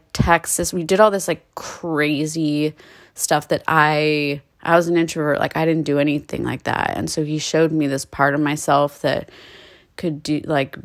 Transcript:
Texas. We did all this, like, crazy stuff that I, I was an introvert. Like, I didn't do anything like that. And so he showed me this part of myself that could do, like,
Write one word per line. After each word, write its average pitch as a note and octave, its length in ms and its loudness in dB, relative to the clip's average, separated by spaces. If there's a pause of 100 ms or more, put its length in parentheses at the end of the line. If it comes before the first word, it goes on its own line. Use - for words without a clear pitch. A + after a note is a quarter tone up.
(140)
Texas. - 580 2
We F3 120 -4
did F#3+ 160 2
all G#3+ 100 8
this, F#3+ 180 -4
like, - 260 -6
crazy D3+ 1200 -2 (400)
stuff - 340 -2
that D3+ 180 -2
I, D3+ 760 2 (200)
I E3+ 140 4
was E3+ 120 4
an E3+ 80 2
introvert. D#3+ 420 0
Like, - 180 -2
I D#3+ 80 0
didn't D#3+ 200 2
do C#3+ 140 0
anything C#3+ 460 -2
like B2 200 -6
that. - 320 -2
And - 140 -4
so D#3 140 -2
he D3+ 140 -4
showed D#3 340 0
me D#3 140 0
this C3+ 180 -4
part C#3+ 300 0
of D3 60 0
myself D3 640 0
that - 280 -2 (640)
could D#3 260 -6
do, D3 220 -2
like, C#3 400 -2